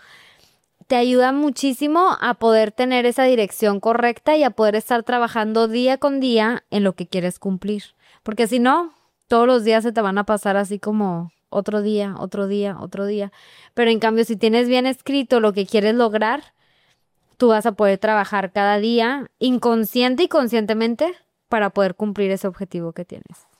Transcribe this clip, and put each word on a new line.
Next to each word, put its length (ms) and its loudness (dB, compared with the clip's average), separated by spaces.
te 120 0
ayuda 340 4
muchísimo 880 0
a 160 -2
poder 380 2
tener 320 0
esa 180 2
dirección 560 0
correcta 560 0
y 80 4
a 80 2
poder 240 2
estar 280 0
trabajando 640 0
día 280 0
con 220 -2
día 520 0
en 120 0
lo 100 0
que 140 -10
quieres 320 -4
cumplir. 440 -6
Porque 260 -2
si 120 0
no, 340 2
todos 180 4
los 160 2
días 200 2
se 100 -4
te 80 0
van 160 0
a 80 -2
pasar 320 0
así 220 -4
como 520 -4
otro 320 -4
día, 380 -2
otro 280 -6
día, 320 -4
otro 260 -8
día. 260 -6
Pero 180 2
en 80 2
cambio, 260 2
si 100 -4
tienes 320 2
bien 180 2
escrito 540 0
lo 140 2
que 120 -4
quieres 300 0
lograr, 580 -2
tú 100 2
vas 180 4
a 60 0
poder 260 2
trabajar 540 -2
cada 260 0
día, 640 -2
inconsciente 840 0
y 40 0
conscientemente, 840 0
para 220 0
poder 260 0
cumplir 360 -4
ese 160 -4
objetivo 440 -8
que 140 -12
tienes. 420 -20